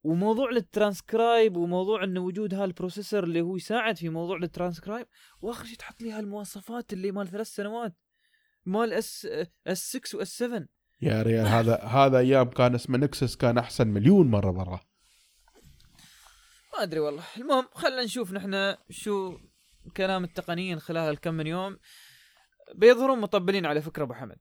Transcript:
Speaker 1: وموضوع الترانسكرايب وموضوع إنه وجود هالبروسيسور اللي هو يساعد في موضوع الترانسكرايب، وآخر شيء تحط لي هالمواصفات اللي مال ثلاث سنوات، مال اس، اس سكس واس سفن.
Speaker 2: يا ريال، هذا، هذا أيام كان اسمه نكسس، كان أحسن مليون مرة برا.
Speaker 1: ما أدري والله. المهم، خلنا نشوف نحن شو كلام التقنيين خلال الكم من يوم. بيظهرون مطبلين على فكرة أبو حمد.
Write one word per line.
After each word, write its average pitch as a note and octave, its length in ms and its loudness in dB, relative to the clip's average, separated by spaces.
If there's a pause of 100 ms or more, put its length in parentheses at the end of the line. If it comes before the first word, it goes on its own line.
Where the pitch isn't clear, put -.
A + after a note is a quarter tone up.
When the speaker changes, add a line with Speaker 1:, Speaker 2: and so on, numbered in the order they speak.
Speaker 1:
وموضوع G#3+ 480 0
الترانسكرايب A3 1040 2
وموضوع F#3 480 0
إنه F#3 160 -4
وجود F#3 340 -4
هالبروسيسور F#3+ 720 -4
اللي E3+ 160 0
هو F3+ 160 -2
يساعد A3 400 -2
في E3 120 -8
موضوع E3+ 280 -4
الترانسكرايب، F3 720 -8 (340)
وآخر A#3 240 -10
شيء A#3 120 -16
تحط - 260 -18
لي A3+ 100 -8
هالمواصفات G#3 800 -10
اللي F#3+ 200 -6
مال G3 160 -6
ثلاث G#3 180 -8
سنوات، G#3+ 500 -8 (680)
مال G#3+ 260 0
اس، - 360 -6 (380)
اس - 260 -4
سكس - 220 -8
واس F#3+ 140 -6
سفن. A#3 380 -6 (360)
Speaker 2:
يا A2 200 2
ريال، A2+ 240 4
هذا، A#2 360 4
هذا C3 360 6
أيام B2+ 320 6
كان B2 240 4
اسمه B2 240 -2
نكسس، C#3 380 0
كان A#2+ 220 2
أحسن A#2 300 0
مليون C3 420 6
مرة G2+ 200 2
برا. F2+ 300 -6 (2000)
Speaker 1:
ما D4+ 60 -2
أدري D#3+ 180 -2
والله. D3 220 -2 (140)
المهم، B3+ 360 2
خلنا B3+ 320 -2
نشوف G3+ 280 -6
نحن G3 420 -2 (160)
شو F#3+ 480 -6 (580)
كلام F#3+ 280 -2
التقنيين F3 560 -6
خلال E3 300 -2
الكم E3 240 -4
من D#3 120 -4
يوم. F#3 300 -6 (1000)
بيظهرون A#3+ 460 8
مطبلين G3 460 0
على D3 160 0
فكرة D#3 200 -6
أبو B2 120 -6
حمد. A2+ 260 -14